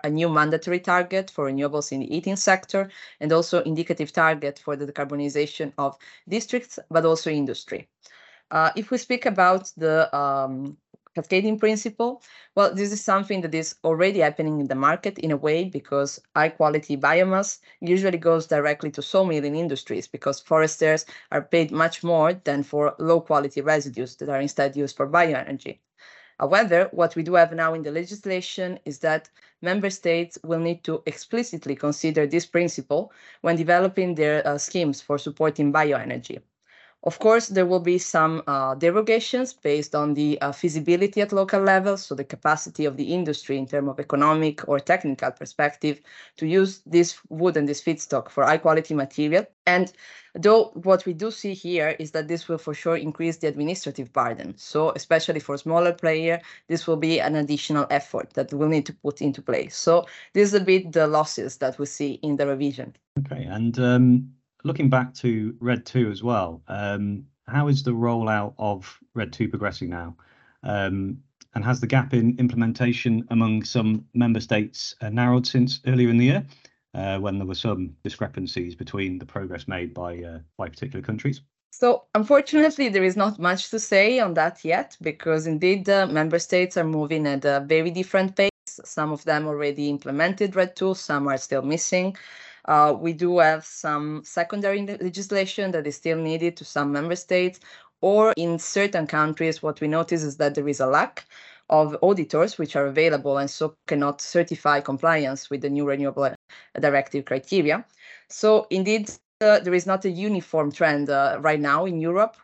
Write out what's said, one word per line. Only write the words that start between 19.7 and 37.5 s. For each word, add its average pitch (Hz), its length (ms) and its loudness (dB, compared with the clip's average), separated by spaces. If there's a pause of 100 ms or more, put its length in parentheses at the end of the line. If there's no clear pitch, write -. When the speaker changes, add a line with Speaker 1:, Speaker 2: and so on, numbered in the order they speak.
Speaker 1:
because - 320 -6
foresters 156 680 2 (260)
are 143 100 -2
paid 165 300 0
much 160 320 -2
more 170 300 4
than 143 280 -4
for 147 380 0
low 165 200 4
quality 143 400 -2
residues 139 560 -2
that 143 120 -10
are 139 120 -2
instead 139 360 -2
used 143 200 -4
for 139 120 -2
bioenergy. 147 720 -2 (600)
However, 180 540 4
what 165 240 0
we 165 80 -4
do 175 100 -4
have 165 180 6
now 165 220 0
in 160 80 -8
the 151 80 -8
legislation 185 960 -6
is 143 160 -12
that 156 280 -2 (320)
member 190 300 -2
states 170 540 -2
will 165 160 -2
need 170 240 -4
to - 220 -4
explicitly 165 680 -6
consider 151 540 0
this 165 180 -2
principle 170 680 -2 (280)
when 170 160 0
developing 180 580 2
their, 151 320 2
uh, 143 100 0
schemes 147 440 -2
for - 180 -4
supporting 151 540 0
bioenergy. 127 640 0 (640)
Of - 160 -4
course, 226 260 4
there 190 180 2